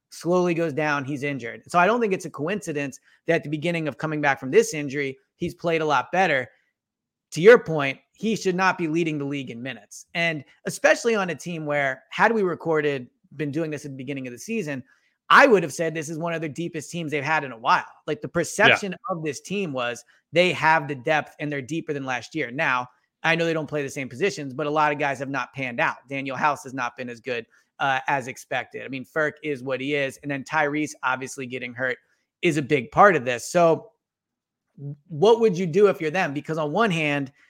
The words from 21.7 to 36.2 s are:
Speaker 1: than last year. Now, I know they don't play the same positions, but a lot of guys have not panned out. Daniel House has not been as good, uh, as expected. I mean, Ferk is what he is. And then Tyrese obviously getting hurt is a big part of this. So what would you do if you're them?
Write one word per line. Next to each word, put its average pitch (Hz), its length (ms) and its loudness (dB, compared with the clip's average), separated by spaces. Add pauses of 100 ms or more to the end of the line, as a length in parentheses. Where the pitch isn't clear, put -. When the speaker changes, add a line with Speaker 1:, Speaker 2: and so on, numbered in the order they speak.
Speaker 1:
than 143 120 -8
last 123 280 -6
year. 143 160 -6
Now, 127 380 -2 (340)
I 165 140 2
know 165 100 0
they 165 80 2
don't 156 140 -4
play 147 160 -4
the 135 60 -6
same 131 200 -10
positions, 139 440 -4
but 147 120 -4
a 147 60 -2
lot 151 200 4
of 147 60 -2
guys 139 220 -2
have 135 100 -8
not 131 240 -6
panned 127 260 -6
out. 147 180 0 (100)
Daniel 135 300 -8
House 143 260 0
has 131 100 -12
not 123 240 -4
been 123 120 -10
as 120 100 -12
good, 117 260 -6 (340)
uh, 135 280 0
as 135 200 0
expected. 123 580 -8
I - 20 -14
mean, 127 180 -10
Ferk 151 280 -2 (100)
is 143 180 -4
what 131 200 -4
he 139 120 -4
is. 139 300 -2
And 147 80 -6
then 135 120 -6
Tyrese 151 500 -2 (100)
obviously 131 420 -4
getting 123 280 -10
hurt 123 240 -4 (440)
is 160 160 2
a 156 40 0
big 131 300 0
part 185 240 8
of 127 100 0
this. 123 260 -4
So 165 400 2 (1160)
what 208 340 4
would 214 160 4
you 185 80 -2
do 185 220 4
if 196 120 2
you're 160 100 -2
them? 151 240 -2